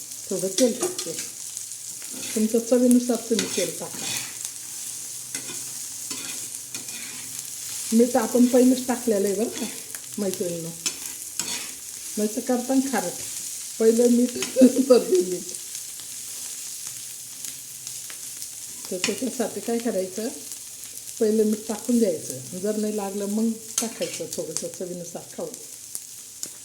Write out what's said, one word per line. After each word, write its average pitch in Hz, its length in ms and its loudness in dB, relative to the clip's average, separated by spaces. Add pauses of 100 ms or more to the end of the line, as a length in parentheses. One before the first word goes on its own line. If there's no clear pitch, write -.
(300)
थोडं 185 180 0
तेल 233 320 4
टाकते. 170 320 -2 (1200)
तुमच्या 220 340 4
चवीनुसार 247 480 6
तुम्ही 208 300 0 (100)
तेल 175 220 0
टाका. - 260 -8 (4000)
मीठ 240 240 6
आपण 240 300 6
पहिलेच 247 400 6
टाकलेलं 208 420 2
आहे 190 80 2
बरं 220 120 0
का 294 160 -4 (540)
मैत्रिणींनो, 175 500 -2 (1500)
नाही 214 180 0
तर 254 40 -2
करताना 254 520 2
खारट. 180 200 0 (680)
पहिलं 226 280 8
मीठ, 240 280 6
<laughs> - 260 6
नंतर 247 400 10
हे - 180 6
मीठ. 180 220 0 (3500)
तर 185 160 -4
त्याच्यासाठी 220 540 -2
काय 233 180 -2
करायचं, 220 500 -2 (920)
पहिलं 220 240 6
मीठ 214 240 0
टाकून 233 300 0
द्यायचं, 175 600 0
जर 208 180 0
नाही 214 200 0
लागलं 202 300 -2
मग 220 240 2 (300)
टाकायचं 175 520 -4
थोडंसं 165 360 -4 (100)
चवीनुसार 180 440 -8 (140)
खाऊन. 175 120 -6 (1160)